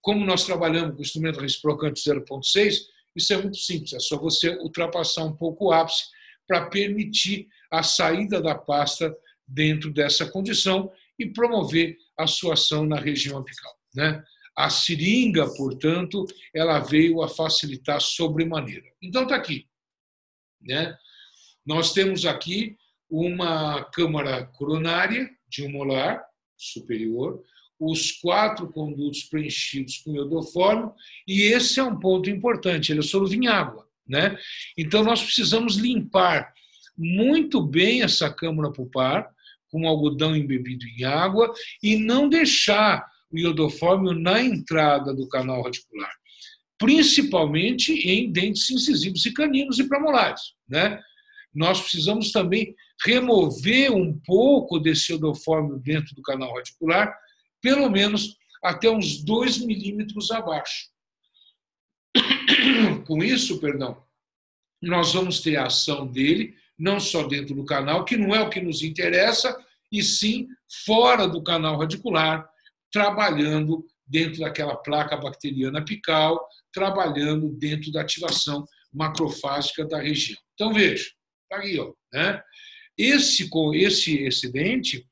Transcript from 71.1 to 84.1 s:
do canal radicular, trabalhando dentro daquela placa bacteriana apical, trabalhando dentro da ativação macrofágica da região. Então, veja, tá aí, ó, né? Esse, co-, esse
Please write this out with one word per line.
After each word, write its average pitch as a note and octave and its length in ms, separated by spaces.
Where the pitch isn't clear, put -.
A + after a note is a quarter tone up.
do D3+ 140
canal D#3 360
radicular, D#3+ 720
trabalhando D#3+ 960
dentro D#3+ 360
daquela D3 360
placa D3 400
bacteriana C3+ 640
apical, D#3+ 640
trabalhando D#3 760
dentro D3+ 440
da D#3 80
ativação D3 640
macrofágica D3+ 920
da D3+ 140
região. C3+ 380
Então, A3 180
veja, F#3+ 360
tá G3 100
aí, G3 200
ó, A2 140
né? F#3 300
Esse, B3+ 500
co-, D#3 260
esse E3+ 440